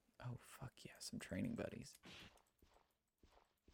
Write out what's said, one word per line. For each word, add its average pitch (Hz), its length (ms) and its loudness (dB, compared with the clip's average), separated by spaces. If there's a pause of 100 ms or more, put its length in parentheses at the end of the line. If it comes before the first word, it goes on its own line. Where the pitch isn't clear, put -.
(220)
oh, 120 140 2 (240)
fuck 127 120 -2 (120)
yeah, - 140 -6
some - 200 0
training - 360 4
buddies. - 400 2 (1800)